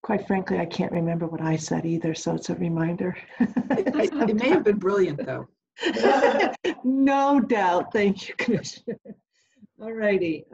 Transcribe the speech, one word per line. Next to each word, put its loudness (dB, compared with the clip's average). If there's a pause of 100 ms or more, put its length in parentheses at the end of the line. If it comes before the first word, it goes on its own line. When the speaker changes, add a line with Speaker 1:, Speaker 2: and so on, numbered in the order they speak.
Speaker 1:
Quite -2
frankly, -2
I -2
can't -4
remember -2
what -6
I 0
said -4
either, -2
so -4
it's -6
a 0
reminder. -2 (220)
<laughs> 2 (240)
Speaker 2:
It, 0
it, 0
it 0
may 0
have 4
been 4
brilliant, 0
though. -8 (320)
Speaker 1:
<laughs> 2 (240)
No 4
doubt. 2
Thank 2
you, -12
Commissioner. -4 (840)
All -10
righty. 0